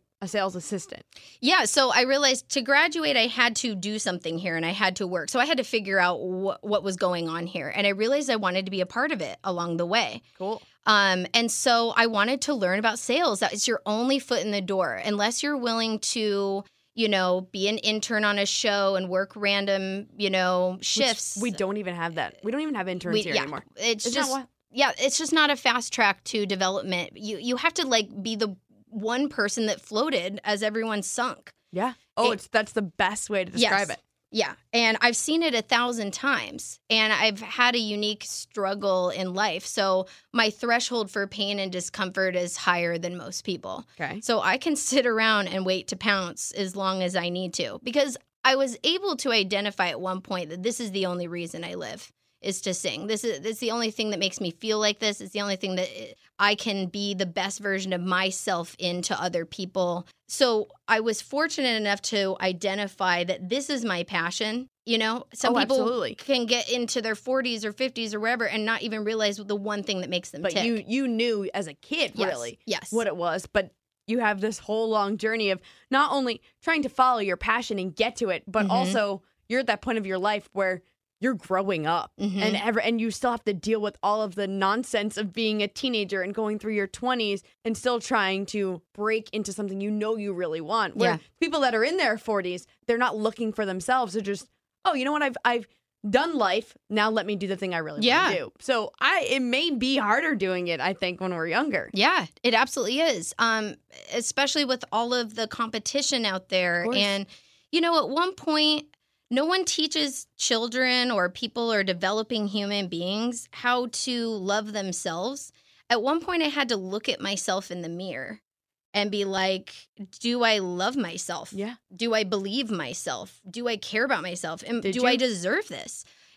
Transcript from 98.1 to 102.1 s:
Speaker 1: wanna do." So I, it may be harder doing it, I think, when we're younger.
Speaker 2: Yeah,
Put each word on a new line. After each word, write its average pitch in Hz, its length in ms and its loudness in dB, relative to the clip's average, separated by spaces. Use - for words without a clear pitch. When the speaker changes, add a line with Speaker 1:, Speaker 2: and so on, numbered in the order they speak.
Speaker 1:
wanna 226 140 2
do." 135 200 -8
So 233 400 0
I, 208 300 2
it 262 120 2
may 262 300 2
be 262 240 2
harder 262 400 2
doing 185 320 0
it, 165 140 -2
I 170 100 0
think, 180 300 -4
when 185 120 -2
we're 165 140 -2
younger. 208 460 -2
Speaker 2:
Yeah, 262 320 4